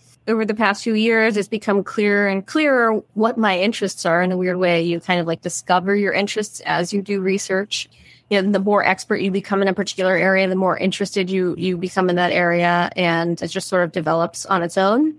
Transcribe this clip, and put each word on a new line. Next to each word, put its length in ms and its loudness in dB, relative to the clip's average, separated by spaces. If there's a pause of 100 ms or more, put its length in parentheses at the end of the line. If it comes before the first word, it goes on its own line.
(280)
Over 160 0
the 80 -2
past 320 0
few 80 0
years, 460 2
it's 100 -2
become 340 -2
clearer 460 0
and 180 -2
clearer 560 2 (120)
what 240 0
my 200 2
interests 460 -2
are. 180 2
In 100 2
a 40 0
weird 220 -2
way, 240 2
you 180 -2
kind 180 0
of, 80 -2
like, 140 -2
discover 560 0
your 160 0
interests 540 -4
as 260 -2
you 80 0
do 220 -4
research. 640 -4 (400)
You 140 2
know, 100 2
the 80 2
more 240 2
expert 380 -2
you 80 -2
become 320 -2
in 60 2
a 40 2
particular 420 -2
area, 320 2
the 100 0
more 200 0
interested 540 -2
you, 260 -2
you 220 -2
become 320 0
in 60 0
that 160 2
area, 640 2
and 440 0
it 80 -6
just 200 -8
sort 140 2
of 100 -2
develops 520 -2
on 180 0
its 140 -4
own. 420 2